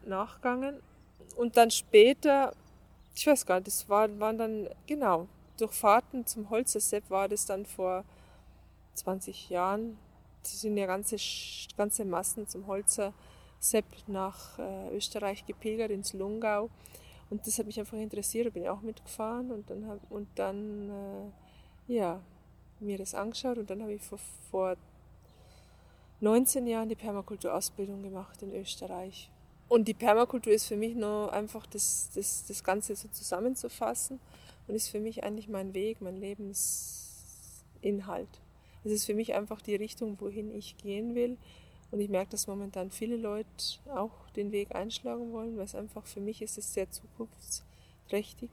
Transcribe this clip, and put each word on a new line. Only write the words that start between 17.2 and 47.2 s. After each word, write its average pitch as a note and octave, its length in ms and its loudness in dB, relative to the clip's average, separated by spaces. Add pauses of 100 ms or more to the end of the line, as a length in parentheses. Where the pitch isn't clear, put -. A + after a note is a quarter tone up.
Und G#3 160 -4
das A3 120 -2
hat G#3+ 80 -2
mich A3 140 -8
einfach G#3+ 180 -8
interessiert, G#3+ 480 -2
da A3 40 0
bin F3 140 -6
ich F#3 40 -2
auch G3+ 140 -4
mitgefahren A3+ 680 -6
und G#3+ 200 -8
dann G#3+ 180 -8
hab, G3+ 100 -10 (120)
und G#3 240 -8
dann, G3+ 560 -4
äh, G3 1000 -12
ja, F#3+ 280 2 (580)
mir G3+ 200 -4
das F#3+ 160 -8
angeschaut A#3 440 -2
und G3+ 120 -6
dann G#3 120 -6
habe G#3+ 120 -6
ich G#3 80 -10
vor, - 160 -12 (320)
vor F#3 260 2 (1400)
neunzehn A#3+ 460 4
Jahren A3+ 220 -2
die A3+ 60 -2
Permakulturausbildung G3 1080 -4
gemacht F#3+ 400 -12
in G3 120 -10
Österreich. F#3 760 -10 (380)
Und A3+ 200 8
die A3 60 2
Permakultur A#3 580 6
ist G#3+ 140 4
für G#3+ 100 -4
mich A3+ 180 -2
nur G#3 380 -2
einfach G#3+ 340 -6
das, - 480 -2
das, - 320 -4
das - 160 -10
Ganze G#3 320 0
so G#3 140 -12
zusammenzufassen A#3+ 1120 -4 (480)
und G#3 80 -2
ist - 120 -2
für G#3+ 120 -4
mich A3 240 -6
eigentlich G#3 240 -6
mein F#3+ 260 -6
Weg, G#3+ 260 -2
mein F#3 160 -8
Lebensinhalt. - 2000 -6 (560)
Es G#3+ 80 0
ist G#3 120 0
für G#3 100 -2
mich A3+ 200 0
einfach G#3 260 -4
die G#3 140 -4
Richtung, G#3+ 460 -4
wohin G#3 340 -6
ich - 220 -12
gehen G#3+ 400 -4
will. B3 200 2 (540)
Und G#3 100 -2
ich G3+ 80 0
merke, F#3+ 220 0
dass - 160 -2
momentan G3 440 -6
viele A#3 260 -4
Leute G#3+ 320 -4 (460)
auch A3+ 180 -2 (240)
den G#3 160 -2
Weg G3+ 220 -2
einschlagen A#3 580 -6
wollen, A3+ 240 -6
weil G3 80 -4
es - 100 -12
einfach G#3 320 -10
für - 140 -12
mich G#3+ 220 -6
ist G#3+ 160 -8
es - 140 -8
sehr F#3+ 180 -2
zukunftsträchtig. - 1600 -10